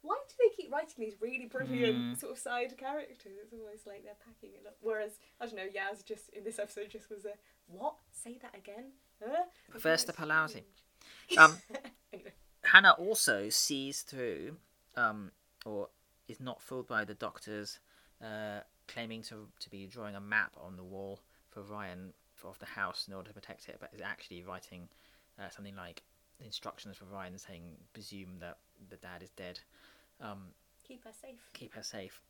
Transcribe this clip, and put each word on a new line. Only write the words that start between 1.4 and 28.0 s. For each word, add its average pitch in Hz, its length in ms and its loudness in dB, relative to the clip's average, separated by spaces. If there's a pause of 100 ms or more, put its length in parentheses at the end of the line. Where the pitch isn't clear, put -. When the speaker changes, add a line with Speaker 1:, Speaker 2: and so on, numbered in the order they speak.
Speaker 1:
brilliant 247 500 2
Speaker 2:
Mm. 240 240 -2
Speaker 1:
sort 285 140 -8
of - 60 -12
side 247 380 -2
characters? 262 640 -8
It's 220 120 -18
almost 220 340 -14
like 202 160 -14
they're 208 220 -18
packing 214 300 -20
it 202 120 -20
up. 208 140 -20
Whereas, 214 380 -2 (200)
I 240 60 -8
don't 226 100 -10
know, 190 120 -6
Yaz 196 360 -6
just, - 260 -10
in 202 140 -14
this 220 160 -6
episode, 208 300 -6
just 214 200 -16
was 208 160 -12
a, 208 80 -6 (340)
"What? 202 280 -4 (160)
Say 240 300 -12
that 247 160 -16
again? 220 340 -14 (320)
Huh?" 311 220 0 (240)
Speaker 2:
Prefers 160 340 4
the - 80 -2
Speaker 1:
That's - 80 -8
Speaker 2:
Palauzi. 156 440 2 (680)
Speaker 1:
strange. 349 80 6
Speaker 2:
Um, 160 200 12 (120)
Speaker 1:
<laughs> - 440 -12
Anyway. - 200 -14 (300)
Speaker 2:
Hannah 190 300 12
also 135 560 4
sees 135 520 0
through, 120 560 -4 (400)
um, 107 340 0 (340)
or 104 240 -4 (380)
is 110 140 -14
not 127 200 -10
fooled 127 260 -8
by 110 180 0
the 104 100 -8
Doctor's, 107 640 -8 (420)
uh, 107 380 -6 (280)
claiming 113 360 -8
to, 107 240 -14 (140)
to - 80 -14
be 98 180 -12
drawing 104 280 -10
a 98 60 -10
map 104 360 2
on 90 180 -12
the 92 80 -12
wall 98 380 -10 (280)
for 107 140 -14
Ryan 95 500 -10 (220)
for, - 140 -16
of 95 100 -16
the - 60 -14
house - 420 -4
in 98 60 -12
order 95 160 -12
to 104 40 -20
protect - 360 -16
it, - 100 -14
but - 140 -14
is - 80 -14
actually 92 420 -10
writing, 90 460 -12 (500)
uh, 95 100 -10
something 101 280 -16
like 87 260 -14 (380)
instructions 107 560 -10
for 101 80 -20
Ryan 95 320 -10
saying, 85 400 -16 (160)
"Presume 95 460 -14